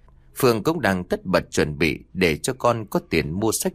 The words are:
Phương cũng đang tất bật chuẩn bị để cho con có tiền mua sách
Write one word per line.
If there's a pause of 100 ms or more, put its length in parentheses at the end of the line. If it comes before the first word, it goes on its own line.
(360)
Phương
cũng
đang
tất
bật
chuẩn
bị (140)
để
cho
con
có (100)
tiền
mua
sách